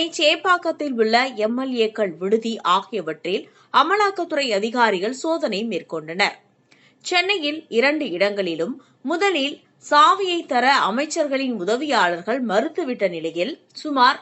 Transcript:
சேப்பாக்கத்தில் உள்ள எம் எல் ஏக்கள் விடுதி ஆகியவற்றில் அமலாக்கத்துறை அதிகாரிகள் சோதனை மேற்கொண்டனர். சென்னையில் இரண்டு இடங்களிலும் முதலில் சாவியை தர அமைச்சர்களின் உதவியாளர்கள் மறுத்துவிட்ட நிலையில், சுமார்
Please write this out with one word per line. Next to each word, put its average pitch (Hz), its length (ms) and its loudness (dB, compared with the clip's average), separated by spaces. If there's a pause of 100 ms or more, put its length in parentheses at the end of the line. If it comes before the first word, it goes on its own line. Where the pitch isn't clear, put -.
சேப்பாக்கத்தில் 330 840 0
உள்ள 220 200 4 (200)
எம் 220 220 -2
எல் 262 160 -4
ஏக்கள் 220 420 0
விடுதி 220 440 0
ஆகியவற்றில் 180 840 -2 (280)
அமலாக்கத்துறை 339 760 2
அதிகாரிகள் 220 640 0
சோதனை 285 540 -2
மேற்கொண்டனர். 170 680 -4 (680)
சென்னையில் 349 640 0
இரண்டு 277 420 2
இடங்களிலும் 185 640 -2 (280)
முதலில் 320 520 0 (360)
சாவியை 349 560 4
தர 254 320 2
அமைச்சர்களின் 269 760 -2
உதவியாளர்கள் 214 920 0
மறுத்துவிட்ட 233 640 -2
நிலையில், 170 440 -4 (200)
சுமார் 277 500 2